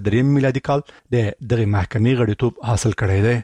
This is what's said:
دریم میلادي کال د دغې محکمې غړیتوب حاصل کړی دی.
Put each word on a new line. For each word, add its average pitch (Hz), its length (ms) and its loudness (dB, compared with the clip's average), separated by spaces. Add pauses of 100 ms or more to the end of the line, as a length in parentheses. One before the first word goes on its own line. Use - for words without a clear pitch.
دریم 117 280 2
میلادي 135 320 0
کال 143 200 0
د - 280 -8 (360)
دغې 113 240 2
محکمې 110 440 0
غړیتوب 110 520 -2
حاصل 110 300 0
کړی 98 260 2
دی. 120 160 2